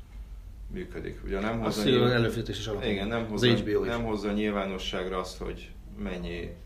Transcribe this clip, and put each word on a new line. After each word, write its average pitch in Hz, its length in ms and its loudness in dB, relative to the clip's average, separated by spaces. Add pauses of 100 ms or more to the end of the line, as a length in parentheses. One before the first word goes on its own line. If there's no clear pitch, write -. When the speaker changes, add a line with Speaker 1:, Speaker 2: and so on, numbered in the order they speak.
(680)
Speaker 1:
működik. - 560 -8
Ugye 98 160 -2
nem 113 200 0
Speaker 2:
A 113 40 -2
Speaker 1:
hozza 107 180 0
Speaker 2:
szívvel 127 180 6
Speaker 1:
nyilván-, 123 180 6
Speaker 2:
előfizetéses 110 500 0
alapon. 110 220 -2
Speaker 1:
igen, 98 180 0
nem 117 160 0
Speaker 2:
Az 110 60 -4
Speaker 1:
hozza, 107 260 4
Speaker 2:
H 101 80 0
B 98 40 0 (100)
O 95 60 6
is. 95 60 0
Speaker 1:
nem 117 140 0
hozza 104 280 0
nyilvánosságra 98 880 0
azt, - 180 -6
hogy - 340 -8 (260)
mennyi, 87 580 -6 (100)